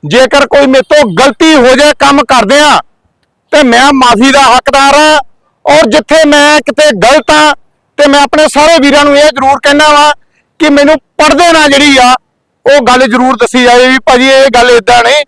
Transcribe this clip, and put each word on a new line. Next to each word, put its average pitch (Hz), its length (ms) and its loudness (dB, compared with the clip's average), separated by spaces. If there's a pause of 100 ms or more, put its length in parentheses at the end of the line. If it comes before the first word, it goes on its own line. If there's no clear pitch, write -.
ਜੇਕਰ 262 400 0
ਕੋਈ 285 200 0
ਮੇਰੇ 262 160 0
ਤੋਂ 277 300 0
ਗਲਤੀ 269 420 0
ਹੋ 254 200 2
ਜਾਏ 294 240 0
ਕੰਮ 277 260 -2
ਕਰਦਿਆਂ, 262 540 0 (720)
ਤੇ 302 120 0
ਮੈਂ 254 300 0
ਮਾਫੀ 254 380 0
ਦਾ 277 120 0
ਹੱਕਦਾਰ 269 520 0
ਆ, 302 260 0 (440)
ਔਰ 294 260 0
ਜਿੱਥੇ 302 340 0
ਮੈਂ 294 360 0
ਕਿਤੇ 302 360 -2
ਗਲਤ 262 340 0
ਆ, 302 240 0 (420)
ਤੇ 285 120 0
ਮੈਂ 277 120 0
ਆਪਣੇ 302 280 -2
ਸਾਰੇ 311 340 0
ਵੀਰਾਂ 285 220 0
ਨੂੰ 285 140 0
ਇਹ 294 60 2
ਜ਼ਰੂਰ 269 380 -2
ਕਹਿਣਾ 294 260 0
ਵਾਂ 294 240 2 (460)
ਕਿ 311 100 -2
ਮੈਨੂੰ 294 300 0
ਪੜ੍ਹਦੇ 330 540 -2
ਨਾਲ 302 180 0
ਜਿਹੜੀ 277 280 0
ਆ, 247 160 2 (520)
ਉਹ 277 160 2
ਗੱਲ 254 240 0
ਜ਼ਰੂਰ 254 300 -2
ਦੱਸੀ 240 280 -2
ਜਾਏ 247 240 2
ਵੀ 262 100 -2
"ਭਾਜੀ, 262 300 0
ਇਹ 269 260 2
ਗੱਲ 247 160 2
ਏਦਾਂ 240 340 0
ਨਹੀਂ 285 240 -2